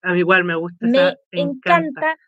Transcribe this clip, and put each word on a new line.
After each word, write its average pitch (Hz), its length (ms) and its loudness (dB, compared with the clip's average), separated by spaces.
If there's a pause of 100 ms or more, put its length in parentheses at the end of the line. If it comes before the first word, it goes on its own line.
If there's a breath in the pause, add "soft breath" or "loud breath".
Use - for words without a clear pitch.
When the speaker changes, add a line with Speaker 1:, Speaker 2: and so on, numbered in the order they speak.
Speaker 1:
a 180 100 -2
mí 175 60 2
igual 180 240 2
me 170 120 -4
gusta 175 300 -8
Speaker 2:
Me 240 140 2
Speaker 1:
esa, 277 160 2 (160)
encanta. 285 480 0 (320)
Speaker 2:
encanta 320 40 -6 (120)